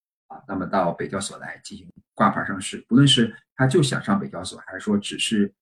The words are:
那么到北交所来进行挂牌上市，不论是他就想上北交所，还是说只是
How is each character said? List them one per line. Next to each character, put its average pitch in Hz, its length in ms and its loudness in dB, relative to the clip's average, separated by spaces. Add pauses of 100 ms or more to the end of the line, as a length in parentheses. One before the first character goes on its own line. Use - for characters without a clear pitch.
(480)
那 - 80 -8
么 90 100 -4
到 90 260 0
北 85 160 -6
交 98 120 -6
所 - 180 -10
来 - 260 -16
进 - 140 -16
行 85 100 -20 (260)
挂 104 160 2
牌 - 160 -2
上 98 140 -8
市， - 280 -10
不 113 80 4
论 139 120 8
是 127 280 4 (200)
他 131 100 2
就 151 160 4
想 - 220 -2
上 98 160 0
北 - 100 -6
交 85 140 -10
所， - 220 -12
还 - 80 -14
是 92 60 -10
说 104 180 0
只 101 220 -6
是 101 420 0